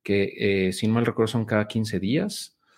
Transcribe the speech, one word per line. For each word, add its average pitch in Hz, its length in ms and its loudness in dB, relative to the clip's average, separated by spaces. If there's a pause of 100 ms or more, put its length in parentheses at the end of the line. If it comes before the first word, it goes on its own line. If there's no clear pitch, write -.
Que, 98 640 0
eh, 92 60 0
si 107 140 -2
no 110 80 4
mal 117 100 2
recuerdo, 113 260 0
son 117 140 0
cada 107 220 0
quince 107 320 -2
días. 151 580 -4 (200)